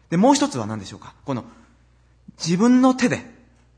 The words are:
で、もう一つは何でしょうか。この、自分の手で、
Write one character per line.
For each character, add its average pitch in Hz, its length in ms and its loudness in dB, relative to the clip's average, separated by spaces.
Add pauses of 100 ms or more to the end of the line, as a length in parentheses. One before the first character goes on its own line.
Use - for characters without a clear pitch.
(100)
で、 170 60 -2
も 240 160 4
う - 20 6
一 277 140 -2
つ 135 100 -8
は 107 80 -6
何 110 120 -8
で 98 80 -14
し 107 80 -18
ょ 95 40 -18
う - 20 -20
か。 - 140 -20 (100)
こ 135 100 -6
の、 113 100 -8 (920)
自 170 180 -2
分 247 260 4
の 262 120 4
手 254 140 -2
で、 127 160 -4 (540)